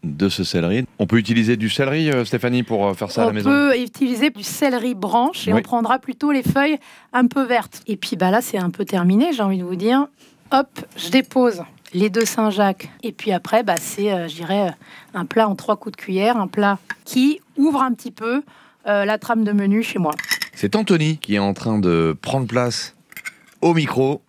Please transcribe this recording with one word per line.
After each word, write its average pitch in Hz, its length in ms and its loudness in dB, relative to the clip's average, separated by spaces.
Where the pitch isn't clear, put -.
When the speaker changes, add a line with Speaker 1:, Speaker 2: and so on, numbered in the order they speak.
Speaker 1:
de 82 260 0
ce 92 140 -2
céleri. 92 420 0
On 104 80 2
peut 113 100 4
utiliser 113 400 2
du 107 120 -2
céleri, 147 420 0
euh, 123 140 0
Stéphanie, 123 380 0
pour, 101 240 0
euh, 98 80 2
faire 101 160 -6
ça - 100 -2
à 233 40 4
Speaker 2:
On - 40 4
Speaker 1:
la 214 40 -2
maison ? 214 160 0
Speaker 2:
peut 285 300 4
utiliser 247 520 0
du 208 120 -16
céleri 247 520 -2
branche 240 520 0
et 185 60 2
Speaker 1:
Oui. 220 60 4
Speaker 2:
on 208 40 -4
prendra 240 360 0
plutôt 294 320 -4
les 269 120 2
feuilles 285 340 2
un 240 140 4
peu 269 160 0
vertes. 240 440 -2
Et 214 100 -4
puis - 180 -6
bah 185 160 2
là, 226 100 4
c'est 226 180 -6
un 180 120 0
peu 202 140 -6
terminé, 196 460 2
j'ai 254 120 -2
envie 190 160 0
de 180 40 -4
vous 180 120 -6
dire. 247 320 2
Hop, 269 160 2
je - 120 -10
dépose 247 540 2
les 196 180 2
deux 226 140 0
Saint-Jacques. 208 640 0
Et 220 80 -6
puis - 200 -6
après, 220 320 0
bah, 196 160 0
c'est, 202 320 -2
euh, 175 160 -2
je 156 80 -12
dirais, 180 340 -2
euh, - 500 -14
un 170 60 -4
plat 220 240 2
en 190 60 -2
trois 214 200 -2
coups - 220 -14
de - 40 -18
cuillère, 202 360 0
un 196 100 -2
plat 202 300 0
qui 269 360 0
ouvre 285 240 2
un 262 120 0
petit - 180 -10
peu, 240 320 -4
euh, 202 180 2
la 214 120 0
trame 226 260 0
de 208 100 0
menu 202 280 2
chez 220 160 -6
moi. 156 160 0
Speaker 1:
C'est - 220 -4
Anthony 160 420 2
qui 101 180 -4
est 104 40 2
en 101 160 0
train 110 240 -2
de 82 420 4
prendre 135 240 -2
place 120 500 -4
au 165 120 4
micro 139 560 0